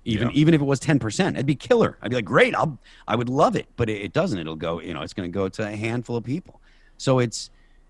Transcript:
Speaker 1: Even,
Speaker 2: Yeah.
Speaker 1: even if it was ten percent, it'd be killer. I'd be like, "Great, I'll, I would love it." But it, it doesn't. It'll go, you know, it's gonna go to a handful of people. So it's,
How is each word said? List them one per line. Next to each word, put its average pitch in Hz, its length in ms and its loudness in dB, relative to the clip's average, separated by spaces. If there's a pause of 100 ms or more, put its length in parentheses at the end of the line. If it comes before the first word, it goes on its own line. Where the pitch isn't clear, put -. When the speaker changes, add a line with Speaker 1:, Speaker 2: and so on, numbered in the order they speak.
Speaker 1:
Even, 117 260 -2
Speaker 2:
Yeah. 117 60 -6
Speaker 1:
even 156 180 6
if 147 80 4
it 143 40 0
was 135 140 2
ten 147 200 2
percent, 110 380 0
it'd 131 80 -4
be 139 100 2
killer. - 460 2
I'd 110 80 -8
be 123 60 -2
like, 117 100 -2
"Great, 190 280 4
I'll, 123 240 -2 (300)
I 110 80 0
would 120 140 -2
love 170 260 4
it." - 200 -4
But 113 140 0
it, 104 120 -4
it 98 120 -8
doesn't. 151 240 0
It'll 80 180 -6
go, 82 260 -4
you 87 120 -8
know, 73 80 -6
it's 80 120 -10
gonna 87 160 -6
go 95 200 -2
to 107 180 -6
a 107 80 -8
handful 117 420 -4
of 110 60 -6
people. 135 360 -8 (380)
So 131 220 2
it's, 117 300 -4 (400)